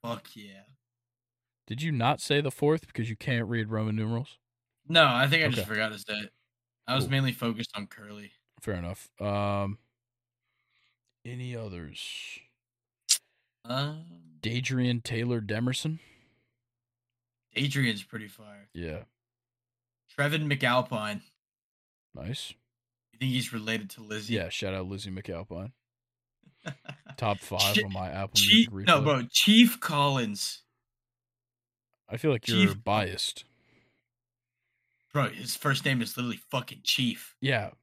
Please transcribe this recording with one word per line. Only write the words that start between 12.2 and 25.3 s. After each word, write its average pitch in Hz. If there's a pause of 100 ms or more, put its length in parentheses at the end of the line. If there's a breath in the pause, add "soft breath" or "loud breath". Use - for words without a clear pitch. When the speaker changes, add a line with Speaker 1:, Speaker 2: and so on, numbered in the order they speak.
Speaker 1:
Um, 147 (360)
Speaker 2:
Dadrian 123
Taylor 120
Demerson? 123 (1500 soft breath)
Speaker 1:
Adrian's 127
pretty 107
fire. 101
Speaker 2:
Yeah. 82 (1120)
Speaker 1:
Trevin 151
McAlpine. 123 (960)
Speaker 2:
Nice. 98 (580)
Speaker 1:
You -
think 131
he's 123
related 110
to 113
Lizzie? 107
Speaker 2:
Yeah, 90
shout 95
out 92
Lizzie 98
McAlpine. 92 (960)